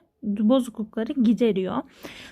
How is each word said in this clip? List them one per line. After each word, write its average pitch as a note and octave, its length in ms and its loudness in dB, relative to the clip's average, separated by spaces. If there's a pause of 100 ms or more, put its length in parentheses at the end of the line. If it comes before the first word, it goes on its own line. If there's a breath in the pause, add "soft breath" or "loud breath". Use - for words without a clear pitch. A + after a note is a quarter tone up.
(220)
bozuklukları A3 920 0
gideriyor. G#3+ 640 0 (560 loud breath)